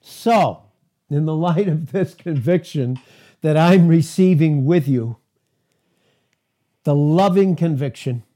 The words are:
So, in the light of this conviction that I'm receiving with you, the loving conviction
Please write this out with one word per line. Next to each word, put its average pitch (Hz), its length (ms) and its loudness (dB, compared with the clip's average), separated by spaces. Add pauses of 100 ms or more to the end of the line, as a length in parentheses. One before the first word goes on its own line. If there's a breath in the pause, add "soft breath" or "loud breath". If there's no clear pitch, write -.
So, 214 540 0 (460)
in 147 160 -2
the 156 120 -2
light 175 320 0
of 156 240 -4
this 190 220 -4
conviction 143 840 -4 (440 soft breath)
that 151 140 0
I'm 170 300 4
receiving 160 760 2
with 151 240 0
you, 117 300 -4 (1600)
the 143 140 0
loving 180 580 2
conviction 139 720 -6 (120)